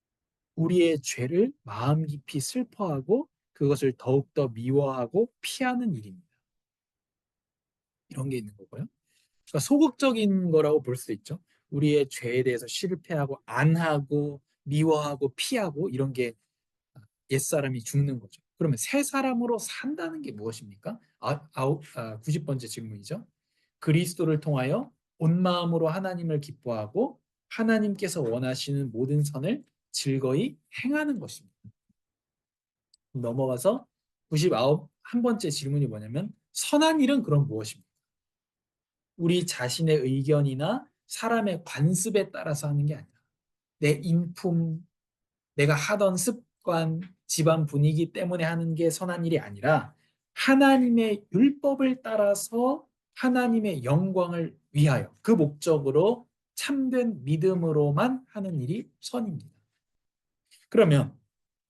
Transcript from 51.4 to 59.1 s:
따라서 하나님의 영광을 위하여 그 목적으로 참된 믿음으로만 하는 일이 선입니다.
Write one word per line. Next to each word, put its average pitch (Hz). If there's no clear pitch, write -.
따라서 226
하나님의 226
영광을 170
위하여 147
그 220
목적으로 156
참된 247
믿음으로만 165
하는 185
일이 160
선입니다. 214